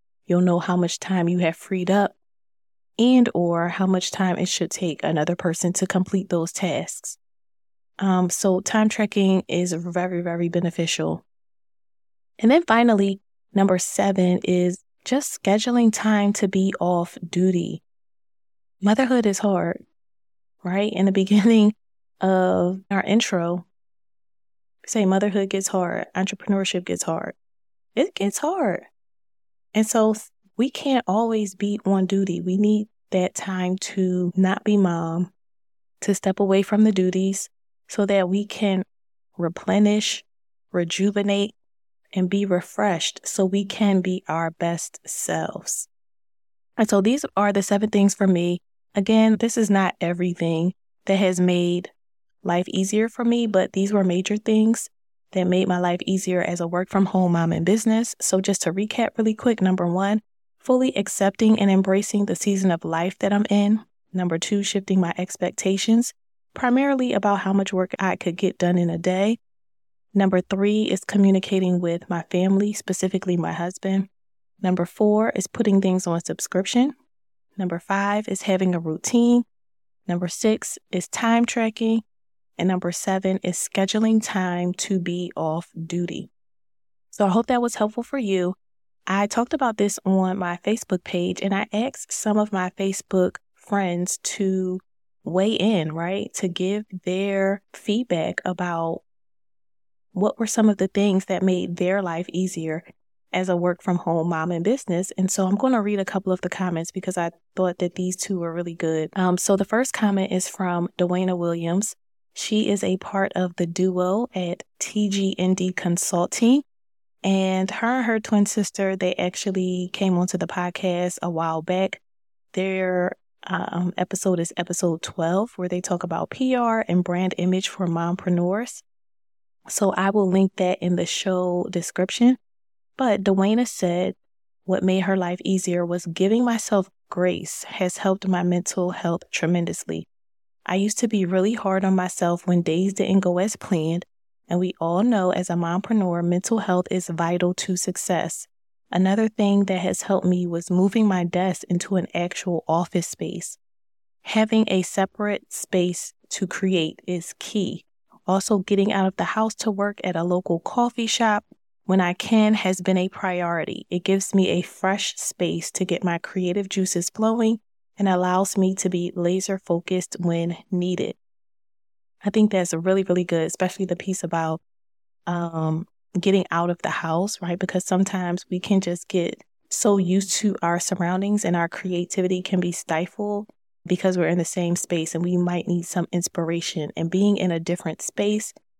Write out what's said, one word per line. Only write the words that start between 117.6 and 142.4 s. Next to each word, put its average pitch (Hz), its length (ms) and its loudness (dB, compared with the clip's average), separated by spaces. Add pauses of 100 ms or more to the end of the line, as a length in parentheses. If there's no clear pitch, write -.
her 247 300 -2
and 233 60 -2
her 220 140 0
twin 208 260 2
sister, 190 500 -2
they 185 200 0
actually 180 800 -2
came 190 240 2
onto 180 200 0
the 170 100 -4
podcast 180 760 -4
a 170 80 -2
while 160 320 -2
back. 185 400 -2 (520)
Their, 185 600 0 (340)
um, 180 500 -2
episode 185 420 -2
is 165 180 -4
episode 170 460 -2
twelve, 185 540 -2
where 180 120 -6
they 180 100 -4
talk 175 240 -4
about - 280 -4
P 262 240 -2
R 226 320 0
and 180 160 2
brand 180 340 -2
image 185 320 0
for 185 180 -6
mompreneurs. 175 920 -2 (880)
So - 240 2
I 190 160 0
will 202 180 4
link 190 300 4
that 180 240 0
in 180 140 0
the 165 100 0
show 180 640 -2
description. 185 680 2 (600)
But 208 260 0
Dwayna 202 440 2
said, 180 480 -2 (500)
"What 185 180 0
made 190 180 2
her 190 140 0
life 180 300 -2
easier 180 400 0
was 175 220 -4
giving 202 360 2
myself 220 460 0 (200)
grace - 560 -4
has - 320 -4
helped 190 300 -2
my 180 140 2
mental 180 480 0
health 170 320 -4 (100)
tremendously. 170 760 -4 (580)
I 180 100 -2
used 202 240 0
to 240 80 0
be 202 180 2
really 190 280 2
hard 190 300 -2
on 190 120 4
myself 180 520 -2